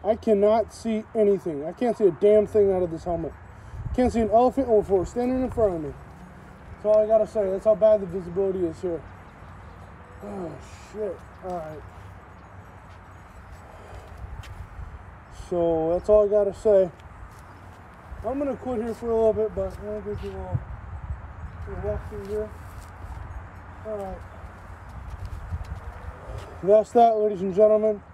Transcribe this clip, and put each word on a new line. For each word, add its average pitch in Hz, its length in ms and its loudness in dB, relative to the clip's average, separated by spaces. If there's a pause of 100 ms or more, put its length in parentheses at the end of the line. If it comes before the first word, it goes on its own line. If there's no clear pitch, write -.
I 220 120 2
cannot 214 580 4
see 220 300 -4 (100)
anything. 185 500 2
I 175 80 -8
can't 240 240 0
see 208 120 4
a - 20 8
damn 208 360 6
thing 196 280 4
out 185 80 2
of 170 80 -2
this 165 140 -10
helmet. 165 280 -4 (640)
Can't 247 160 2
see 226 80 0
an 214 100 2
elephant 247 380 4
or 214 120 6
if 156 100 -8
we're 180 160 4
standing 254 360 -2
in 247 80 -4
front 202 260 2
of 160 40 -4
me. 139 140 -8 (800)
That's - 100 -18
all 214 180 6
I 214 40 2
gotta 214 200 4
say. 208 220 0
That's 190 160 -2
how 214 100 6
bad 214 280 6
the 196 40 -6
visibility 180 600 -2
is 160 160 -6
here. 170 200 -4 (1200)
Oh, 190 280 -10 (400)
shit! 202 260 -6 (280)
All 180 100 -6
right. 156 260 -10 (3750)
So, 170 460 0
that's 180 160 -2
all 214 160 8
I - 20 -2
gotta 202 240 4
say. 190 380 4 (1300)
I'm 262 140 -4
gonna 277 160 -2
quit 247 260 -4
here 226 140 -4
for 233 160 -6
a 226 60 2
little 220 160 6
bit, 208 200 0
but 190 280 -4
I'm 202 40 -12
gonna 208 160 -8
do 202 120 -10
a - 20 -6 (140)
little, 185 300 -6 (1120)
little 190 220 -6
walk - 180 -8
through 208 200 -12
here. 214 200 -6 (1400)
All 220 120 -8
right. 190 220 -8 (2500)
That's 202 300 4
that, 233 240 6
ladies 214 240 0
and 190 120 -2
gentlemen. 214 480 4 (140)